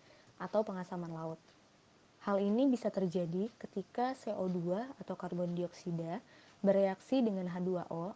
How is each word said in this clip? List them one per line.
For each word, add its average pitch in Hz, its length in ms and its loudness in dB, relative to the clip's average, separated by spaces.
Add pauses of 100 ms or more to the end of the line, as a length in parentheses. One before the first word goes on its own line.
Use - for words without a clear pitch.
(400)
atau 208 240 0
pengasaman 180 480 -6
laut. 160 280 -8 (840)
Hal 202 200 2
ini 220 240 4
bisa 240 240 2
terjadi 180 560 0 (120)
ketika 240 520 -4
C 262 240 -6
O 185 160 0
dua 180 320 0 (160)
atau 180 160 -8
karbon 175 400 -4
dioksida 170 640 -4 (400)
bereaksi 196 640 4
dengan 190 240 0
H 175 160 -4
dua 180 240 0
O 165 280 -6